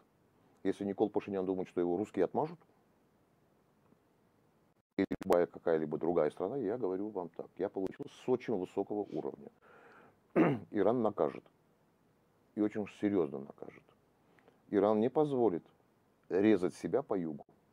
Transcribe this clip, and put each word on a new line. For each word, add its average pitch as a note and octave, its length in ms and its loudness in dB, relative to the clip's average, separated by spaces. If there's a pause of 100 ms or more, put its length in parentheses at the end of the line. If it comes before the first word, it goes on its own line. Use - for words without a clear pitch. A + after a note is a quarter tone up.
(640)
Если G2 220 -2
Никол G2+ 260 0
Пашинян G2 340 -4
думает, F#2 240 -4
что - 120 -4
его F2 160 0
русские G2 280 0
отмажут, D#3 340 -4 (2500)
или G2 100 2 (180)
любая F2 220 4
какая-либо D#2+ 520 -2
другая D#2+ 320 2
страна, G2+ 260 -6
я A#2 220 -4
говорю G2 320 -4
вам F2+ 200 -8
так, - 180 -12 (100)
я F#2+ 100 -2
получил - 380 -6 (180)
с - 40 -14
очень B2+ 260 0
высокого G2 460 -4 (100)
уровня. C#2+ 380 -8 (840)
<clears throat> D3+ 360 4
Иран G#2 320 2
накажет. E2+ 420 -2 (1120)
И A2 80 -2
очень G#2 240 -2 (140)
серьёзно E2 400 0
накажет. - 420 -18 (880)
Иран G#2 300 4
не B2 100 2
позволит B2 520 2 (680)
резать F#2 440 4
себя G2+ 280 -2
по A#2 120 -4
югу. D#2+ 300 -6 (280)